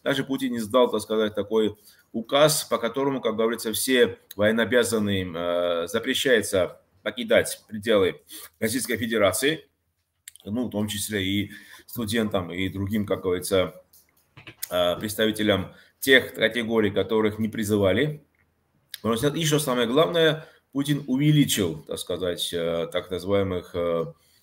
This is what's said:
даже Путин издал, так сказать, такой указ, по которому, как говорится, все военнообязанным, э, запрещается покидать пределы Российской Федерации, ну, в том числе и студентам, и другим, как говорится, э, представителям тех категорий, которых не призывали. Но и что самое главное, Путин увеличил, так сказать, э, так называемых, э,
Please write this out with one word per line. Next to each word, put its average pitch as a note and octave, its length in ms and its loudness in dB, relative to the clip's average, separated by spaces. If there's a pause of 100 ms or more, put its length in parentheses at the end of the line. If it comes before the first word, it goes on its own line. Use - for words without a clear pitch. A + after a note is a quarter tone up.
даже C3+ 220 -2
Путин C3+ 320 -4
издал, A#2 340 2
так G#2 100 -2
сказать, G#2+ 340 -2
такой G#2 420 0 (360)
указ, C#3+ 520 2
по A#2 140 -2
которому, C3+ 420 -2
как A2+ 160 -2
говорится, A2+ 360 -2
все A#2+ 460 2 (180)
военнообязанным, G#2 1000 2
э, F2 520 0
запрещается A2+ 920 0 (220)
покидать A2 640 0
пределы G#2 520 0 (380)
Российской A2+ 380 -2
Федерации, A2+ 720 0 (760)
ну, A2 240 -4
в - 20 -8
том G#2 160 -2
числе G2+ 380 -4
и G2 260 -2 (360)
студентам, G#2 640 -2
и F#2+ 180 -4
другим, G2 380 -4
как F#2+ 160 -2
говорится, F2+ 520 0 (960)
э, F2 260 0
представителям G#2+ 760 0 (280)
тех C3 320 6
категорий, A2 580 0
которых G#2+ 480 0
не A2 100 -2
призывали. G#2+ 760 0 (800)
Но A2 100 0
и C#3+ 320 -2
что D3 140 2
самое B2 280 0
главное, D#3+ 600 2 (260)
Путин C#3 340 -2
увеличил, B2+ 800 2
так E2 120 -8
сказать, F2 560 -6
э, E2+ 360 -2
так F2 200 -6
называемых, F#2 640 -2
э, E2+ 320 0 (360)